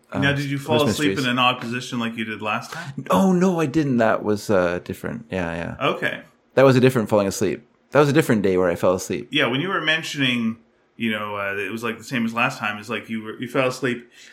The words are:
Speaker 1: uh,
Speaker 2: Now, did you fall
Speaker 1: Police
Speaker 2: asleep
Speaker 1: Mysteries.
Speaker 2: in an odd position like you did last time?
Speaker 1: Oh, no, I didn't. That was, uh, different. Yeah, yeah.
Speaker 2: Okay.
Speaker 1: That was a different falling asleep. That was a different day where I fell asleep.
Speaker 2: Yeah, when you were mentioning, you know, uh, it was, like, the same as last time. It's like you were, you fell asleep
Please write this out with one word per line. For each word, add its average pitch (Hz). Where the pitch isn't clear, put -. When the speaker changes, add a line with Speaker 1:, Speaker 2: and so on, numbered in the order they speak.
Speaker 1:
uh, -
Speaker 2:
Now, 139
did 139
you 139
fall 151
Speaker 1:
Police 143
Speaker 2:
asleep 151
Speaker 1:
Mysteries. 113
Speaker 2:
in 123
an 123
odd 123
position 123
like 117
you 113
did 107
last 107
time? 143
Speaker 1:
Oh, 190
no, 180
I 160
didn't. 139
That 110
was, 104
uh, 90
different. -
Yeah, 85
yeah. 135
Speaker 2:
Okay. -
Speaker 1:
That 131
was 135
a 127
different 120
falling 101
asleep. 92
That 135
was 151
a 139
different 127
day 95
where 90
I 85
fell 90
asleep. 92
Speaker 2:
Yeah, 139
when 123
you 180
were 185
mentioning, 131
you 113
know, 104
uh, 98
it 98
was, 113
like, 113
the 104
same 117
as 113
last 123
time. 107
It's 104
like 107
you 110
were, 107
you 123
fell 127
asleep 123